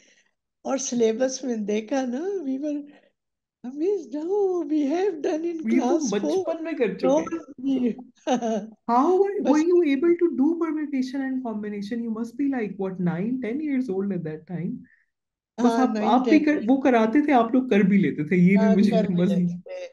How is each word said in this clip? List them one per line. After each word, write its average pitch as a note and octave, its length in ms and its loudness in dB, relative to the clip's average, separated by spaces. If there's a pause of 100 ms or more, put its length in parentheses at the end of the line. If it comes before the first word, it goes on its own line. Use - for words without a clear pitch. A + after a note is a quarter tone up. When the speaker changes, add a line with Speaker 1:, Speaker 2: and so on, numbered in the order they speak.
(640)
Speaker 1:
और C4 140 -2
सिलेबस A#3+ 680 -2
में A3+ 200 -4
देखा A3 400 -2
ना, B3 140 -4
we F#4+ 240 -6
were C#4+ 380 -6 (840)
amazed, D4 500 -4
"Oh, F4+ 500 -2
we C#4+ 60 -8
have D#4 500 0
done C#4 40 -4
in E4 200 -4
Speaker 2:
ये E4+ 80 -4
तो D#4+ 100 -8
Speaker 1:
class B3+ 460 0
four." G3+ 100 0
Speaker 2:
बचपन E4 440 -2
में E4 120 -6
कर G3+ 180 0
Speaker 1:
No F3+ 60 -10
Speaker 2:
चुके - 80 0
हैं। D4+ 160 4
Speaker 1:
one D#4+ 160 -8 (260)
knew। B3+ 280 0 (340)
<laughs> A3+ 500 -2 (140)
Speaker 2:
How C#4 200 4
were, F#4 100 4
were G4 80 0 (140)
you - 20 -4
Speaker 1:
बचपन D#4 520 4
Speaker 2:
able E4+ 120 2
to E4+ 280 2
do D#4+ 280 2
permutation C#4+ 560 -4
and C4 220 -4
combination? G#3 600 -6
You A#3 160 -4
must A#3 180 -10
be C#4+ 200 0
like, G3+ 200 -4
what, F#3 220 -4
nine, F#3 460 -2
ten A#3 160 -4
years C4+ 280 -2
old G3 220 -2
at E3+ 120 -4
that D#3 280 -10
time? F3+ 220 -6 (840)
बस A#3+ 60 4
Speaker 1:
हाँ, A#3+ 220 4
Speaker 2:
आप, A3 60 -2
Speaker 1:
नाइन, G#3 140 -2
Speaker 2:
आप A#3+ 140 4
भी B3+ 180 4
Speaker 1:
टेन D4+ 60 0
Speaker 2:
कर, D4 220 0
वो C4+ 100 4
कराते C4 500 2
थे, D#4 40 2
आप A#3 220 4
लोग B3+ 160 2
कर G#3 140 4
भी G3+ 140 4
लेते D3+ 280 0
थे, F#3 100 0
ये F3+ 140 6
भी G3+ 60 6
Speaker 1:
हाँ, G3 200 4
Speaker 2:
मुझे G#3 160 4
Speaker 1:
कर A3 160 2
भी F3 80 -2
Speaker 2:
समझ F3+ 160 2
नहीं। F3+ 160 0
Speaker 1:
लेते F3 100 -6
थे। F3+ 360 -14